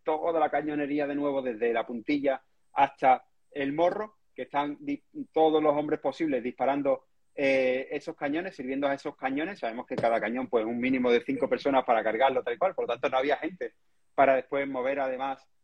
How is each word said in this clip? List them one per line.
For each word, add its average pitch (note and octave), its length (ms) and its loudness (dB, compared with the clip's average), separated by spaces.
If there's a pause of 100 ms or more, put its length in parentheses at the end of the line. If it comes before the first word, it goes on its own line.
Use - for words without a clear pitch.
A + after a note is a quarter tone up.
toda E3 340 -2
la D3+ 120 2
cañonería D3 560 -2
de C#3+ 80 -4
nuevo C#3+ 260 -2
desde A#2 320 -2
la A2+ 140 -2
puntilla C3+ 560 -2 (320)
hasta C#3 500 2 (260)
el C#3 220 -4
morro, F#3 440 -2 (180)
que C3 80 -12
están D3 380 -4
di-, C#3+ 220 -6 (300)
todos D#3 300 4
los D3+ 120 4
hombres D3+ 260 -2
posibles C#3 420 -2
disparando, C3 640 0 (300)
eh, C3 540 2
esos D3+ 260 -8
cañones, D#3+ 400 -6
sirviendo C3+ 320 -4
a C#3 60 0
esos C#3 200 -8
cañones. C#3+ 460 -4
Sabemos A#2+ 260 -6
que C3 80 -8
cada A2+ 260 2
cañón, A#2+ 280 -4
pues, A2+ 160 2
un A#2+ 160 -4
mínimo B2+ 320 2
de A#2+ 80 6
cinco C3+ 280 -2
personas C3 360 2
para A2+ 180 4
cargarlo, A#2+ 400 2
tal A#2+ 120 -4
y A2 40 -8
cual, F3+ 160 0
por A#2+ 100 -2
lo A#2+ 100 -4
tanto C3 140 -2
no C3 100 0
había C3+ 180 2
gente D#3+ 380 -8 (400)
para C3+ 200 6
después C#3 320 -2
mover C3+ 320 -4
además, C3 480 -6 (180)